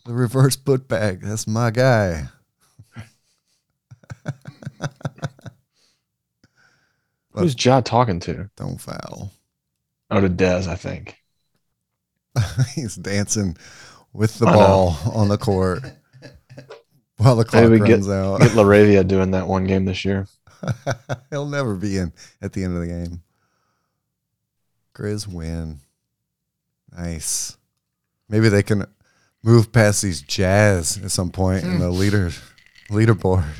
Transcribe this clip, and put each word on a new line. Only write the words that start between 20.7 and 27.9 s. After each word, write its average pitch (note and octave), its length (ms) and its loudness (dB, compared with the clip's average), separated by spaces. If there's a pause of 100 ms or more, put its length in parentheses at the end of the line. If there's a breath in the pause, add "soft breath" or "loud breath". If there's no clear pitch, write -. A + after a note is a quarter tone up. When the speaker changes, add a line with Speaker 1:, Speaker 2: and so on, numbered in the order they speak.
Speaker 1:
<laughs> - 500 -10
He'll D3 180 -8
never C#3 280 -4
be F#2+ 220 -6
in F2 140 -4 (300 soft breath)
at G2+ 120 -10
the F#2+ 100 -6
end F2+ 120 -4
of F2 60 -4
the E2+ 60 -6
game. F2 340 -10 (1700)
Grizz G#2 340 -8
win. D#2+ 520 -10 (1160)
Nice. E2+ 600 -8 (720)